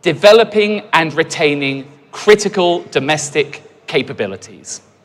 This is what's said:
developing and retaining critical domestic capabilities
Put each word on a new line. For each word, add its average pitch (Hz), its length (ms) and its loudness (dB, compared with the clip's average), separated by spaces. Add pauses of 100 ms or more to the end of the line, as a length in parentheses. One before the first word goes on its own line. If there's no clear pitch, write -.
developing 208 800 2 (100)
and 160 200 0
retaining 143 760 -4 (200)
critical 190 720 2
domestic 147 760 -4 (260)
capabilities 104 960 -8 (240)